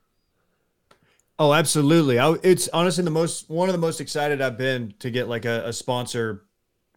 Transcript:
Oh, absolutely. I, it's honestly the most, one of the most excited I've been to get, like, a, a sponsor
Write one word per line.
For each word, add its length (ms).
Oh, 160
absolutely. 680
I, 220
it's 280
honestly 340
the 60
most, 400
one 180
of 60
the 60
most 200
excited 420
I've 160
been 420
to 120
get, 160
like, 160
a, 220
a 80
sponsor 720